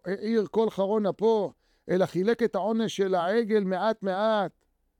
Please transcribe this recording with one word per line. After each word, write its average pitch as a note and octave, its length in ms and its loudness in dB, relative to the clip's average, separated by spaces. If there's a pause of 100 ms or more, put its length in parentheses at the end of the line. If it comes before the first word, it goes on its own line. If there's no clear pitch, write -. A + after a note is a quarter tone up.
האיר G#3 460 -2
כל A3 180 2
חרון G3+ 360 0
אפו, G3 480 0 (360)
אלא F#3 160 2
חילק G3 380 0
את G#3+ 120 -2
העונש G#3+ 420 -2
של F#3+ 180 0
העגל G#3 480 0
מעט F#3+ 400 -2
מעט, G3 480 0 (480)